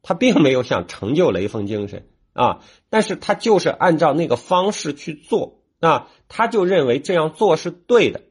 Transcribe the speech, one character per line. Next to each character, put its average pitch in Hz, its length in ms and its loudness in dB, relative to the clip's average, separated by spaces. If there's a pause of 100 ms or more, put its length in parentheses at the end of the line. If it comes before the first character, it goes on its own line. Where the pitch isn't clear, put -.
他 185 60 -2
并 220 260 2
没 139 120 4
有 127 100 0
想 101 260 -4
成 113 280 -6
就 160 160 2
雷 92 160 -2
锋 104 180 -6
精 104 220 -6
神 98 200 -16 (240)
啊， 110 300 -2 (280)
但 220 120 0
是 185 140 -4
他 - 180 -4
就 208 240 2
是 156 120 0
按 170 280 0
照 151 160 2
那 160 140 -2
个 120 80 0
方 185 360 0
式 151 220 -8
去 151 220 -14
做 - 440 -6 (200)
啊， 160 320 0 (180)
他 226 180 -2
就 208 160 0
认 175 220 2
为 123 140 0
这 175 160 -4
样 160 180 0
做 180 240 2
是 175 140 -8
对 180 400 2
的 - 200 -12